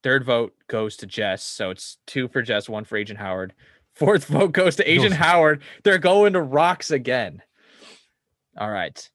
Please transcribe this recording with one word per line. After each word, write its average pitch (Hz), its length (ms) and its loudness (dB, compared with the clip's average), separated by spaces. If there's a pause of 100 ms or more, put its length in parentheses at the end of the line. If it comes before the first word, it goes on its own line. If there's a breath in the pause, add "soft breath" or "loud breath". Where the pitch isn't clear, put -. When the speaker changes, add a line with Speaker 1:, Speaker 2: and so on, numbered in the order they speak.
Speaker 1:
Third 131 240 0
vote 117 300 -2 (120)
goes 107 300 -6
to - 80 -16
Jess. 98 380 -6
So - 260 -8
it's - 280 -14 (100)
two 127 200 -6
for 131 140 -4
Jess, 113 260 -4
one 107 180 -10
for 107 120 -8
Agent 104 220 -8
Howard. 95 340 -8 (400 soft breath)
Fourth 180 320 0
vote 160 280 0
goes 185 240 2
to 185 120 0
Agent 196 220 4
Speaker 2:
Those 160 80 -2
Speaker 1:
Howard. 160 420 4 (220 loud breath)
They're 190 160 4
going 196 340 4
to 180 80 0
rocks 147 480 0
again. 123 540 -4 (1120 soft breath)
All 107 140 -6
right. 90 440 -8